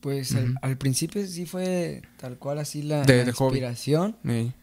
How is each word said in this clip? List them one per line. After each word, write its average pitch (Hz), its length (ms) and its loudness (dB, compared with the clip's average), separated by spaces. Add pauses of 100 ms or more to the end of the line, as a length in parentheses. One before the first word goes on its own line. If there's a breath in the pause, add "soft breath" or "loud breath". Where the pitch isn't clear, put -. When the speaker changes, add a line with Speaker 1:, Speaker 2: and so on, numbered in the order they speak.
Speaker 1:
Pues, 139 340 -2
al, 117 160 2
Speaker 2:
Ujú. - 100 0
Speaker 1:
al 131 160 -2
principio 147 480 -2
sí 175 200 -8
fue 180 560 -2 (160)
tal 127 200 -10
cual 139 220 -4
así 147 240 -6
la, 147 200 2
Speaker 2:
De, 135 160 8
Speaker 1:
la 123 40 4
Speaker 2:
de 123 80 2
hobby. 131 260 2
Speaker 1:
inspiración. 139 680 0
Speaker 2:
Ey. 117 380 0